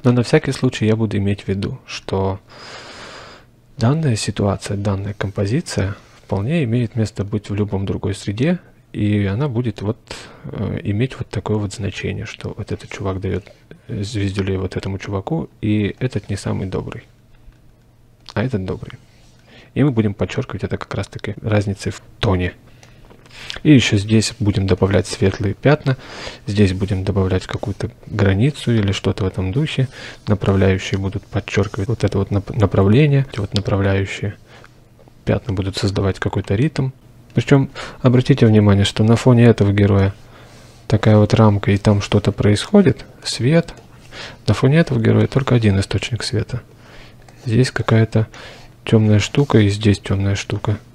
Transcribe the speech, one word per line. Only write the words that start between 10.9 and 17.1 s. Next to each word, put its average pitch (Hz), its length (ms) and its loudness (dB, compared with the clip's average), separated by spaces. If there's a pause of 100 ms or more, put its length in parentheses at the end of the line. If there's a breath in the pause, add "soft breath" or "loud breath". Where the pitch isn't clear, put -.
вот - 120 -10
такое 107 280 -4
вот 101 160 -4
значение, 98 520 -8
что - 320 -12
вот - 140 -10
этот - 180 -10
чувак 95 320 -8
дает, 95 300 -6 (360)
э, 107 160 -8
звездюлей 98 540 -4
вот 95 180 -6
этому 95 220 -6
чуваку, 101 520 -6 (120)
и 107 380 0
этот - 300 -6
не 101 60 -4
самый 101 320 -6
добрый, - 360 -8 (1300)